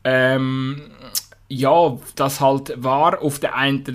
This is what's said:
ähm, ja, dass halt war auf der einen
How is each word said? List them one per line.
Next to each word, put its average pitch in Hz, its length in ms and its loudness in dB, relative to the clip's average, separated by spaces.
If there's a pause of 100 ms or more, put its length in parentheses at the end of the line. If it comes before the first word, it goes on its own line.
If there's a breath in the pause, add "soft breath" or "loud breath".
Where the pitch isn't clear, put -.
ähm, 131 800 0 (680)
ja, 139 480 2 (180)
dass 139 260 -2
halt 139 340 0
war 139 480 2
auf 143 160 -2
der - 160 -4
einen 135 280 0 (120)